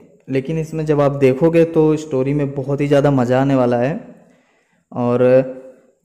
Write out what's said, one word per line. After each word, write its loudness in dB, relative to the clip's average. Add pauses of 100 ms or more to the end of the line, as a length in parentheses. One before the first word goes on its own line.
(300)
लेकिन -4
इसमें -6
जब 0
आप 2
देखोगे 2
तो 2
story -4
में -4
बहुत -4
ही -2
ज़्यादा 2
मज़ा 2
आने 0
वाला 2
है -6 (760)
और -2 (840)